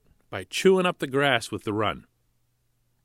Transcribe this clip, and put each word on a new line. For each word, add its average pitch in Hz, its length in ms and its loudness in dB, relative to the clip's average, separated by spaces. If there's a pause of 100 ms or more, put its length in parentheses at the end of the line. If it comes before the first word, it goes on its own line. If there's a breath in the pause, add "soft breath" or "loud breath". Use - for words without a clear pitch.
(300)
By 98 160 -8
chewing 185 400 2
up 175 140 -2
the 156 80 -6
grass 131 440 0
with 101 140 -8
the 107 80 -4
run. 101 320 -4 (1000)